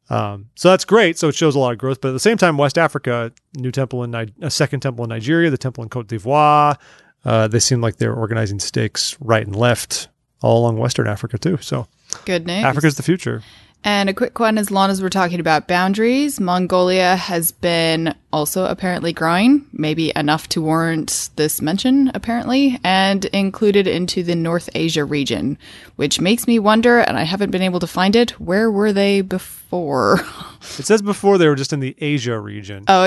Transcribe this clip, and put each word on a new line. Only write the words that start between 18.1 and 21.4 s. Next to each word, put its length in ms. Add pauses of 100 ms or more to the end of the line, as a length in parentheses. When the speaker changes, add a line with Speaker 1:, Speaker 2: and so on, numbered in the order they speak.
Speaker 2:
also 340
apparently 460
growing, 600
maybe 420
enough 360
to 120
warrant 720
this 260